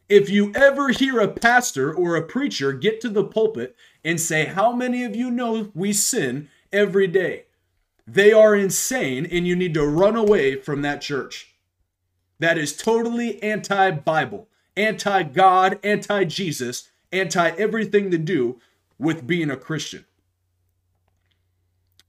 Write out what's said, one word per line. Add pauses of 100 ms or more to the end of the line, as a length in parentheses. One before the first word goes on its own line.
If
you
ever
hear
a
pastor
or
a
preacher
get
to
the
pulpit (300)
and
say,
"How
many
of
you
know
we
sin (240)
every
day?" (600)
They
are
insane,
and
you
need
to
run
away
from
that
church. (840)
That
is
totally
anti-Bible, (280)
anti-God,
anti-Jesus, (200)
anti-everything
to
do (380)
with
being
a
Christian. (2000)